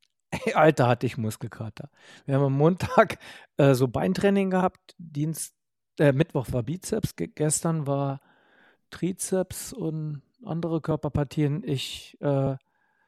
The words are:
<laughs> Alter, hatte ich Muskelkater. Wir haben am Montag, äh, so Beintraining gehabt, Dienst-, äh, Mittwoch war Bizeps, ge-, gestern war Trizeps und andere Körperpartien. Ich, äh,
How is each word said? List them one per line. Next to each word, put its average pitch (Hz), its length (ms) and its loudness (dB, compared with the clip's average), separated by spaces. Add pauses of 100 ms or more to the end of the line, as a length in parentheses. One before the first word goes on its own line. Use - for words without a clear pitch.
(320)
<laughs> - 220 -4
Alter, 151 340 4
hatte 123 180 2
ich 117 120 -4
Muskelkater. 110 720 -10 (360)
Wir 139 100 0
haben 139 100 2
am 135 120 2
Montag, 175 600 4 (400)
äh, 139 160 8
so 127 160 2
Beintraining 190 600 2
gehabt, 185 480 -2
Dienst-, 156 560 -6 (460)
äh, 143 140 6
Mittwoch 135 380 0
war 123 120 -2
Bizeps, 185 540 -4
ge-, - 100 -6
gestern 156 600 -2
war 139 340 -2 (680)
Trizeps - 840 -4
und 156 480 -6 (240)
andere 165 340 -2
Körperpartien. 147 840 -2
Ich, - 560 -6
äh, 135 340 0 (520)